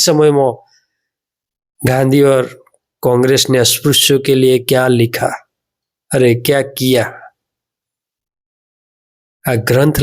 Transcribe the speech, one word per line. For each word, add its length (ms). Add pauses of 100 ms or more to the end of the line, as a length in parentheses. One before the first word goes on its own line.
સમયમાં 500 (1300)
ગાંધી 440
ઓર 200 (580)
કોંગ્રેસ 460
ને 180
અસ્પૃશ્યો 580
કે 100
લીએ 300
ક્યા 360
લિખા, 360 (720)
અરે 240 (120)
ક્યા 320
કિયા, 360 (2250)
આ 240
ગ્રંથ 340